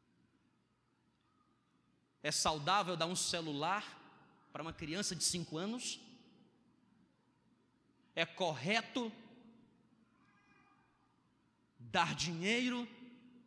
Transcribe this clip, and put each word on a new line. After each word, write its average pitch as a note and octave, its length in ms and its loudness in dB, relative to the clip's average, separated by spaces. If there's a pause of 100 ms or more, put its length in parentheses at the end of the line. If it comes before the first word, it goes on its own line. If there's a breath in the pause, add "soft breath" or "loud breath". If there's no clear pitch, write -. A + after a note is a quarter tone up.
(2250)
É D3 80 -2
saudável F3 640 4
dar E3 80 2
um F3 100 0
celular E3 720 0 (680)
para C#3+ 80 -6
uma D#3+ 100 -6
criança F3 420 -2
de D3+ 80 -4
cinco D#3+ 360 0
anos? G#3+ 420 -4 (2250)
É E3 100 2
correto G#3 880 0 (2750)
dar D3 360 2
dinheiro A3 720 0 (580)